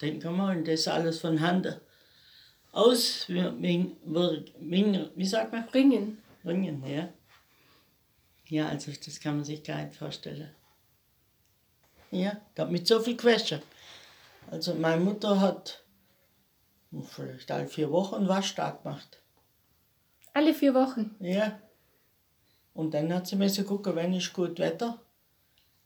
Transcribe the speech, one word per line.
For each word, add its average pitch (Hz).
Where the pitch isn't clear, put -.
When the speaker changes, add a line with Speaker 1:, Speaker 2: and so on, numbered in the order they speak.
Speaker 1:
denk 156
mal, 185
und 160
das 160
alles 165
von 160
Hand 180
aus, 233
wie, 180
wie, 175
wie, 180
wie 185
sagt 220
man? 233
Speaker 2:
Ringen. 240
Speaker 1:
Ringen, 170
ja. 147
Ja, 156
also 147
das -
kann 147
man 143
sich 151
gar 151
nicht 147
vorstellen. -
Ja, 196
da 160
mit 175
so 226
viel 240
Quetsche. 220
Also 170
meine 160
Mutter 202
hat -
vielleicht 135
alle 143
vier 151
Wochen 196
einen 196
Waschtag 180
gemacht. -
Speaker 2:
Alle 302
vier 277
Wochen? 254
Speaker 1:
Ja. 196
Und 156
dann 160
hat 180
sie 202
müssen 196
gucken, 202
wenn 175
ist 180
gut 175
Wetter. 175